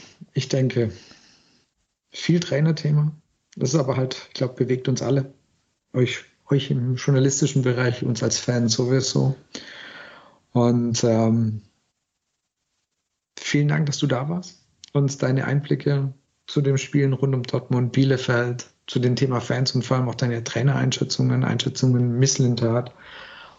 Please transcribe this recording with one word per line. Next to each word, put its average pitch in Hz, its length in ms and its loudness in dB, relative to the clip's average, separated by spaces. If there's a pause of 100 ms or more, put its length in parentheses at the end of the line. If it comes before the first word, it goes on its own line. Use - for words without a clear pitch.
(320)
ich - 160 -4
denke, 123 420 0 (1200)
viel - 300 0
Trainerthema. 151 720 0 (420)
Das 131 200 -2
ist 165 40 4
aber 135 180 0
halt, 131 320 -4
ich - 60 -20
glaub, 127 220 -4
bewegt 127 320 -2
uns 127 120 0
alle. 135 320 -2 (600)
Euch, - 320 0 (240)
euch 143 240 0
im 127 240 0
journalistischen 135 680 2
Bereich, 123 400 0
uns 120 200 -2
als 117 160 0
Fans 120 340 0
sowieso. 131 640 0 (1160)
Und, 120 520 2
ähm, 113 580 2 (1700)
vielen 147 320 0
Dank, 151 180 0
dass 139 120 -4
du 151 100 -2
da 135 200 -2
warst. 180 360 -8 (280)
Uns 139 260 0
deine 131 260 0
Einblicke 139 680 0 (340)
zu - 140 -2
den 139 180 2
Spielen 135 340 0
rund 135 220 0
um 127 100 -2
Dortmund, 123 480 -2
Bielefeld, 123 760 0 (200)
zu - 120 -4
dem 123 160 2
Thema 127 260 0
Fans 127 340 0
und 120 100 0
vor 131 120 0
allem 127 120 0
auch 113 80 -6
deine 117 260 -2
Trainereinschätzungen, 127 1000 0
Einschätzungen 123 760 0
Mislintat 120 760 2 (680)